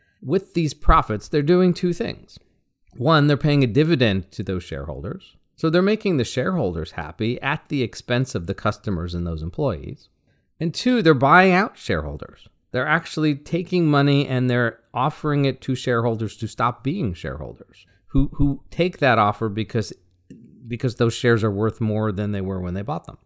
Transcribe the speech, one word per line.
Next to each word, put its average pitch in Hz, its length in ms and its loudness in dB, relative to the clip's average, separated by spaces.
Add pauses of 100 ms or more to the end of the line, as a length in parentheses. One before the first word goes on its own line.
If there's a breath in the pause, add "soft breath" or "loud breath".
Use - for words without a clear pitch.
(200)
With 180 340 -4
these 160 200 0
profits, 143 540 2
they're 151 140 0
doing 180 300 4
two 175 200 -2
things. - 460 -10 (580)
One, 147 300 4
they're 147 100 4
paying 143 260 2
a 127 60 4
dividend 123 640 2
to - 100 -10
those 92 220 -6
shareholders. 73 720 -10 (180)
So 160 160 -2
they're 170 120 2
making 202 340 0
the 123 80 0
shareholders 123 680 -4
happy 107 480 -6
at 143 280 -6
the 139 140 -2
expense 123 520 -4
of 87 120 -6
the 98 80 -4
customers 87 600 -4
and 87 120 -4
those 80 160 -6
employees. 85 680 -6 (500)
And 165 160 -4
two, 247 280 0
they're 160 120 8
buying 165 380 6
out 185 260 0
shareholders. - 680 -6 (240)
They're 131 140 -2
actually 156 480 0
taking 165 520 -2
money 143 400 4
and 127 240 0
they're 120 300 0 (120)
offering 143 520 -2
it 135 180 -2
to 131 120 -2
shareholders 117 640 -2
to 110 80 -6
stop 117 380 -4
being 143 300 -2
shareholders, - 720 -14 (220)
who, 139 260 2
who 139 360 0
take 180 280 -2
that 123 200 4
offer 107 300 2
because, 107 440 -4 (760)
because 117 300 -4
those 117 180 2
shares 113 300 2
are 110 60 2
worth 104 300 -2
more 107 320 0
than 104 200 -4
they 101 80 -4
were 95 200 -6
when 90 140 -6
they 95 80 -6
bought 147 240 -8
them. - 200 -18